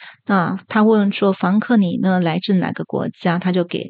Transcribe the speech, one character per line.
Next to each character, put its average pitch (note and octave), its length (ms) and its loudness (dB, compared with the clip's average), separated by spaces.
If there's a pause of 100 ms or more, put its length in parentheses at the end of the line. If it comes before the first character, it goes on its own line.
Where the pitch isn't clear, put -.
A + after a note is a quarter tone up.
(280)
那 F#3 400 0
他 G#3+ 160 2
问 G#3+ 280 4
说 G3 220 0
，“房 F#3+ 260 0
客 A#3+ 160 0
你 F#3 220 2
呢 F#3 220 0
来 E3 180 0
自 F#3+ 160 -2
哪 E3 180 0
个 D#3+ 120 -8
国 - 260 -6
家？” F3 320 -2
他 F3+ 100 -2
就 F3+ 120 2
给 - 260 -8